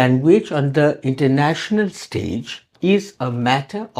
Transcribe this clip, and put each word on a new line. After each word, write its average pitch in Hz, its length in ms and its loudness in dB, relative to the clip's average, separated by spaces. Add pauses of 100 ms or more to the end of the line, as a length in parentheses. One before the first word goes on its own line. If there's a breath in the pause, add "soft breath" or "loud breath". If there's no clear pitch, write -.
language 135 480 4 (100)
on 139 60 0 (140)
the 147 100 4 (220)
international 147 800 0 (160)
stage 104 460 -6 (440)
is 202 80 0 (260)
a - 20 -4 (160)
matter 139 380 -2 (160)